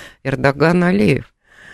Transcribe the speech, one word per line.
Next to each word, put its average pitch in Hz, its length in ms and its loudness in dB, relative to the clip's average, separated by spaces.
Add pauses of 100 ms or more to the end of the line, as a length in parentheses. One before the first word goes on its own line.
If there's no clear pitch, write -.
(240)
Эрдоган, 143 640 0
Алиев. 190 480 0 (400)